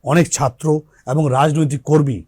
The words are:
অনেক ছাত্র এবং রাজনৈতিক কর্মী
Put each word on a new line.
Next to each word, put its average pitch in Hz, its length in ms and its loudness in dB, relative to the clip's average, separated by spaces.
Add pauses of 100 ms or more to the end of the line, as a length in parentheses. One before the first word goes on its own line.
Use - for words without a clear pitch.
অনেক 156 220 2 (100)
ছাত্র 143 300 -4 (460)
এবং 156 100 0 (160)
রাজনৈতিক 143 440 0
কর্মী 143 460 0